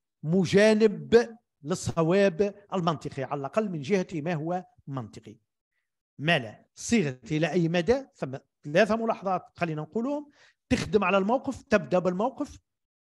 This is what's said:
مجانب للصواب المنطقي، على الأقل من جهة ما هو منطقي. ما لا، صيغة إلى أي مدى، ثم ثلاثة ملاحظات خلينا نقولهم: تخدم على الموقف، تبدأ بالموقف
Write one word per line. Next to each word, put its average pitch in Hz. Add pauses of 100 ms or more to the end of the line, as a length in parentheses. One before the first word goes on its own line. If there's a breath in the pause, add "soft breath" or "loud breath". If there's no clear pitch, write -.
(240)
مجانب 196 (260)
للصواب 185 (180)
المنطقي، 165
على 143
الأقل 202
من 160
جهة 185
ما 165
هو 170 (220)
منطقي. 113 (840)
ما 156
لا، 107 (100)
صيغة 147 (120)
إلى 156
أي 165
مدى، 180 (100)
ثم 127 (260)
ثلاثة 185
ملاحظات 196 (140)
خلينا 156
نقولهم: 269 (400 soft breath)
تخدم 202
على 190
الموقف، 214
تبدأ 180
بالموقف 190 (420)